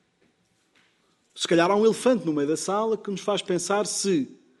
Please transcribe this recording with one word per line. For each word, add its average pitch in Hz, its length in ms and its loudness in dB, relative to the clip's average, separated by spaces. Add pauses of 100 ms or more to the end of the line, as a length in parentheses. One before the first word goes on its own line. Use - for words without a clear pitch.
(1300)
Se - 140 -8
calhar 170 240 4
há 202 40 2
um 208 80 2
elefante 220 440 2
no 160 40 0
meio 147 160 0
da 156 80 0
sala 214 400 -2
que 208 140 -8
nos 190 120 -6
faz 196 200 -2
pensar 196 460 -2
se, 170 400 0 (340)